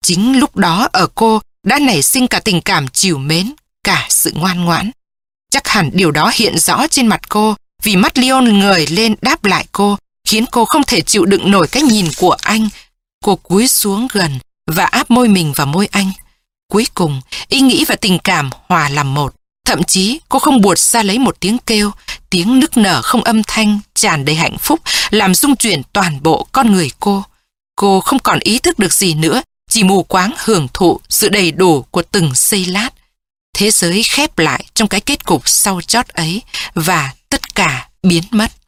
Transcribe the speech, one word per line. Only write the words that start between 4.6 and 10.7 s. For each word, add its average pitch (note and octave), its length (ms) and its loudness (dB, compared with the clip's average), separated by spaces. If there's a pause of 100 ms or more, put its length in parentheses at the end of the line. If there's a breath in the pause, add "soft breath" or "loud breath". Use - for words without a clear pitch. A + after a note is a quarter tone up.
ngoãn. E3+ 260 -2 (600)
Chắc - 180 -2
hẳn E3+ 240 0
điều F3+ 180 2
đó D3+ 240 0
hiện F3+ 240 -2
rõ F#3+ 320 0
trên C4 160 0
mặt G3+ 220 -2
cô, G#3+ 280 -2 (260)
vì G#3 140 0
mắt B3+ 220 2
Leon B3+ 400 4
ngời F#3+ 280 2
lên G#3+ 360 0
đáp D4 220 -2
lại E3+ 280 0
cô, G3+ 260 0 (300)
khiến A3 180 0
cô A#3 180 0
không D4 200 0